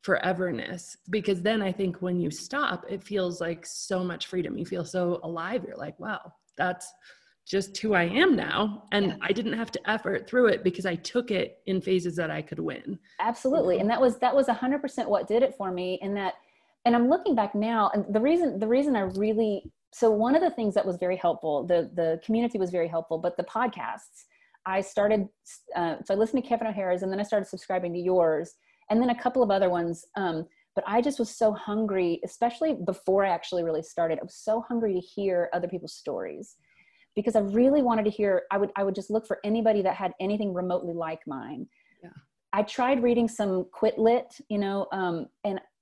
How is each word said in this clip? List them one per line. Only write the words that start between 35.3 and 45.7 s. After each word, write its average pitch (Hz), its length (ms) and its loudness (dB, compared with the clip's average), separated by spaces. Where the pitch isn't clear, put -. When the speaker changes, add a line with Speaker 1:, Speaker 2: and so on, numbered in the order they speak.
Speaker 2:
other 175 140 -2
people's 180 260 -8
stories 92 640 -10
because 214 220 0
I 220 40 6
really 240 420 4
wanted 226 240 2
to 214 60 2
hear, 196 380 0
I 202 80 0
would, 202 200 0
I 202 60 0
would 196 120 0
just 196 140 -10
look 220 180 -2
for 190 160 -4
anybody 214 380 2
that 185 140 2
had 185 260 -4
anything 202 320 -2
remotely 180 400 -2
like 165 340 -6
mine. 131 400 -10
Speaker 1:
Yeah. 175 100 -20
Speaker 2:
I 202 100 2
tried 247 400 2
reading 240 240 4
some 190 460 0
quit - 240 2
lit, 233 380 4
you 208 80 -2
know, 196 360 -2
um, 175 340 -2
and 196 160 -2